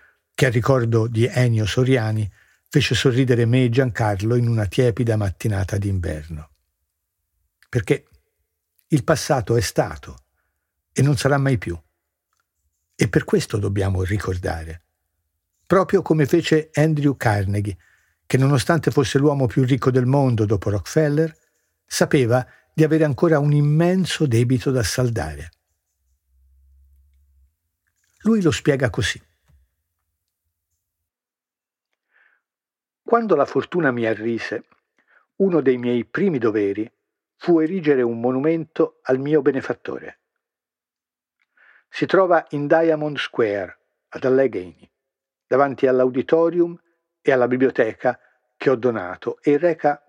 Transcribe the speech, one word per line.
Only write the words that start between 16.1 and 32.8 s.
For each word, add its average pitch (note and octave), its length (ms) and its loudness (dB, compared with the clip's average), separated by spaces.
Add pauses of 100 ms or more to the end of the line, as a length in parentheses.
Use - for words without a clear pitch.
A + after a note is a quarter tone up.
fece D#3 480 0
Andrew D3 440 2
Carnegie, G#2 600 -2 (480)
che - 120 -2
nonostante C#3+ 520 2
fosse C3+ 280 0
l'uomo C#3 300 2
più C3 180 0
ricco C3 260 0
del B2+ 140 0
mondo B2+ 400 2
dopo G2+ 240 -2
Rockefeller, D3+ 680 -2 (480)
sapeva B2 600 2 (280)
di D#3 120 4
avere D#3 180 2
ancora D3+ 340 2
un D3 140 2
immenso D#3 760 2
debito A#2+ 460 0
da B2+ 120 0
saldare. E2 680 -4 (2750)
Lui G#3+ 220 2
lo D#3+ 100 4
spiega C3 380 0
così. - 320 -6 (3750)